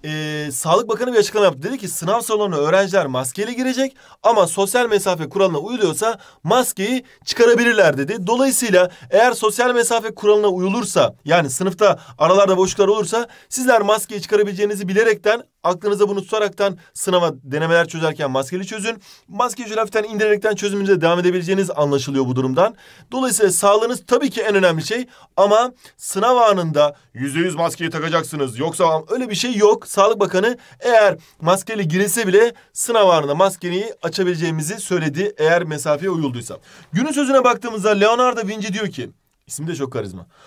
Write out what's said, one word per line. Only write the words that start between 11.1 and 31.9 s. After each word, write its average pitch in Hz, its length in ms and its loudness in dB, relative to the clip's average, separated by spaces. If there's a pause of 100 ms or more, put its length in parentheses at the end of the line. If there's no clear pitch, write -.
yani 156 260 2
sınıfta 185 480 0 (200)
aralarda 185 380 4
boşluklar 190 320 2
olursa 214 400 -2 (200)
sizler 247 320 2
maskeyi 208 420 -2
çıkarabileceğinizi 208 680 -2
bilerekten 214 540 2 (200)
aklınıza 196 460 0
bunu 196 140 -4
tutaraktan 208 560 -2 (160)
sınava 175 360 0 (120)
denemeler 160 460 0
çözerken 156 420 -4
maskeli 135 360 -6
çözün. 220 360 -8 (260)
Maskeyi 233 400 -4
şöyle 214 120 -4
hafiften 214 240 -2
indirerekten 214 500 0
çözümünüze 196 460 0
devam 170 180 2
edebileceğiniz 180 580 0
anlaşılıyor 139 500 0
bu 123 100 -2
durumdan. 131 380 0 (380)
Dolayısıyla 226 400 0
sağlığınız 214 540 2
tabii 269 240 0
ki 233 100 -6
en 208 140 0
önemli 170 320 2
şey 247 200 -4 (300)
ama 214 360 4 (240)
sınav 233 400 0
anında 165 600 2 (180)
"Yüzde 135 240 -6
yüz 175 160 -2
maskeyi 165 360 -4
takacaksınız, 160 680 -4
yoksa" 160 500 0
öyle 240 220 -4
bir 208 40 -4
şey 240 220 -4
yok. 208 300 2
Sağlık 208 340 2
Bakanı 202 380 0 (220)
eğer 214 360 4 (240)
maskeyle 190 420 -2
girilse 190 440 -2